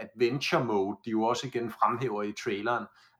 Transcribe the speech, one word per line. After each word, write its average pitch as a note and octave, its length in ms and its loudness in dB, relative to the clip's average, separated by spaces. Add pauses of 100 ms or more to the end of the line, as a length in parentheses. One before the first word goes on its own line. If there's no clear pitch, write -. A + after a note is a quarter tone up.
adventure B2 640 2
mode, G#2 400 2
de A#2 60 -6
jo A2 120 2
også A#2+ 240 2
igen A#2 240 -4
fremhæver A2 520 0
i G#2 100 -4
traileren, A2 540 -2 (340)